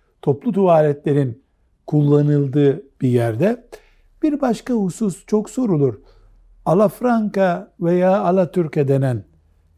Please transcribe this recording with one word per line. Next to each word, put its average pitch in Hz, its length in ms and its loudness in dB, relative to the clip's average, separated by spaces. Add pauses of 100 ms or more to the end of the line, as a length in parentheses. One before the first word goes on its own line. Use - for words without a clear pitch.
(220)
toplu 147 300 -2
tuvaletlerin 151 920 0 (440)
kullanıldığı 147 960 2 (180)
bir 127 80 0
yerde. 123 580 -2 (560)
Bir 294 180 -2
başka 247 320 -2
husus 196 520 -4
çok 214 240 -2
sorulur. 165 500 -2 (680)
Alafranca 202 1120 0
veya 180 420 2
alatürke 175 680 0
denen, 135 360 0 (540)